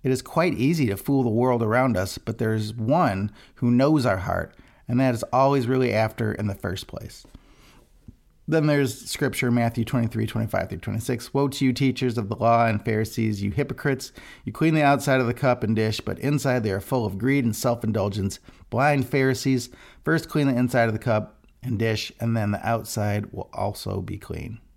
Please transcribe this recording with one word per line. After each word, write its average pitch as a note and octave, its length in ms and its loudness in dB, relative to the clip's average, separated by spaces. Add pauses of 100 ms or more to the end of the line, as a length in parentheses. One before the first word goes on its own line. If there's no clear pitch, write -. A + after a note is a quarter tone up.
It C3 100 0
is B2+ 100 0
quite F3 320 0
easy C#3+ 340 2
to G2 100 -2
fool C#3 260 0
the A#2+ 60 0
world A#2+ 320 2
around A#2 360 2
us, F#2+ 200 -2
but A2+ 200 -8
there's A2 360 -2
one A2 580 0 (240)
who A#2+ 160 2
knows C3+ 340 4
our F#2+ 140 2
heart, F2+ 360 -4 (320)
and A#2 120 0
that B2+ 160 2
is - 80 -6 (100)
all C3+ 200 4
he's B2+ 140 2
really B2+ 260 2
after A2 380 0
in G#2+ 160 -4
the G2 80 -2
first - 320 -6
place." - 380 -16 (1200)
Then D3+ 200 4
there's C#3 420 2
scripture, C3 400 -2
Matthew A#2 340 2
twenty-three, A2+ 440 0
twenty-five G#2+ 420 -2
through A2 80 -8
twenty-six. G#2+ 560 -6
"Woe C#3+ 140 2
to C#3 180 -2
you, B2+ 80 4
teachers B2+ 420 0
of G#2+ 140 -2
the A2+ 60 -4
law A#2 320 4
and G#2 180 0
Pharisees, A2 560 -2
you G2+ 80 -2
hypocrites! C3+ 640 -4 (320)
You A#2 80 -8
clean D#3 240 2
the D3+ 80 4
outside C#3 360 4
of B2 60 2
the A#2 80 0
cup B2 300 2
and G#2+ 120 2
dish, A2 240 0
but - 200 -6
inside C3 420 0
they G#2 80 0
are F#2+ 100 0
full A#2 280 -2
of G2 100 -4
greed C3+ 260 2
and A2 120 0
self-indulgence. G#2 840 -2 (320)
Blind C3+ 400 2
Pharisees, C3 600 0 (320)
first D#3+ 260 0
clean D3 160 0
the C3+ 100 2
inside A#2+ 320 2
of G#2+ 60 0
the G#2+ 60 -4
cup - 440 -2 (200)
and A#2+ 160 -4
dish, A2+ 400 -2
and A2+ 180 0
then G#2 140 0
the G2+ 120 -4
outside G#2 680 -2
will - 180 -10
also G2 480 -4
be F#2+ 200 -8
clean." G#2+ 400 -10 (180)